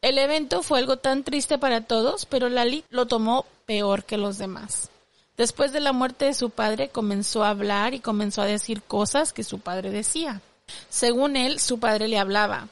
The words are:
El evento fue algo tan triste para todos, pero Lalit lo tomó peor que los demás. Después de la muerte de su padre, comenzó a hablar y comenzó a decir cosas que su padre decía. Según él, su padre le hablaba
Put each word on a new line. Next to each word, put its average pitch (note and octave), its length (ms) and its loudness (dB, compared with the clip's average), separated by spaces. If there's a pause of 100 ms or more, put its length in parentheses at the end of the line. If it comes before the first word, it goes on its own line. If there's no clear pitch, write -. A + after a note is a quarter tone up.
El C4+ 160 2
evento D4+ 440 2
fue D4 160 2
algo C4 200 0
tan C4+ 260 0
triste C#4+ 320 0
para B3 240 2
todos, A#3 460 0
pero B3 240 0
Lalit B3 400 0
lo B3 160 0
tomó A#3 400 2 (180)
peor G3+ 400 0
que G#3+ 140 -4
los G3+ 180 -2
demás. G3 540 -8 (480)
Después C4 340 0
de D4 80 0
la C#4 140 2
muerte C4 320 0
de C#4 80 2
su B3 160 -2
padre, A3 400 0
comenzó G#3 520 0
a G#3 60 4
hablar G#3 460 0
y B3+ 60 -8
comenzó G#3 420 -2
a G3 40 2
decir G#3 360 -2
cosas B3 500 0
que A3 120 -8
su G3+ 160 -10
padre F#3+ 300 -6
decía. A3 520 -4 (480)
Según B3+ 460 2
él, C4 220 0
su A#3+ 220 0
padre G#3+ 260 2
le A3 120 0
hablaba G3+ 540 0